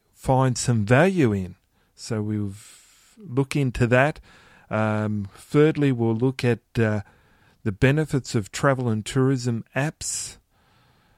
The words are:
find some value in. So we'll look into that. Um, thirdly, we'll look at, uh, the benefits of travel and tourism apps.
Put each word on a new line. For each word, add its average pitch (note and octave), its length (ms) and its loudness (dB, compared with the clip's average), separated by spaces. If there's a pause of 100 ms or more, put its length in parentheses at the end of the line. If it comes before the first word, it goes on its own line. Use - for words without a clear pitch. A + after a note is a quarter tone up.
(140)
find C3 440 0
some A#2 260 0
value C#3 480 4
in. F#2 240 -4 (400)
So A2 260 -6
we'll G#2 320 -4 (640)
look C#3 380 -4
into B2+ 320 0
that. C3 320 2 (500)
Um, G#2+ 640 -2
thirdly, D3 600 2
we'll A2+ 220 0
look C3 280 -2
at, A#2+ 160 2 (180)
uh, G#2+ 240 2 (640)
the A2 80 -2
benefits C#3 640 0
of G#2+ 160 -4
travel C3 380 0
and A2 160 -2
tourism B2+ 580 0 (120)
apps. - 640 -6 (800)